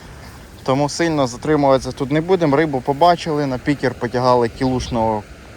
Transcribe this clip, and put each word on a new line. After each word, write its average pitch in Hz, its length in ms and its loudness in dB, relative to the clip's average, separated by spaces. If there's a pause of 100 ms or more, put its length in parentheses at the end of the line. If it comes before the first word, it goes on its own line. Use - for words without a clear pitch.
(640)
Тому 139 240 0
сильно 156 380 0
затримуватися 135 640 2
тут 131 180 -4
не 156 100 2
будемо. 165 360 2
Рибу 147 240 2
побачили, 147 640 2
на 127 120 -2
Пітер 131 360 -2
потягали 123 540 2
кілушного 117 760 -2 (340)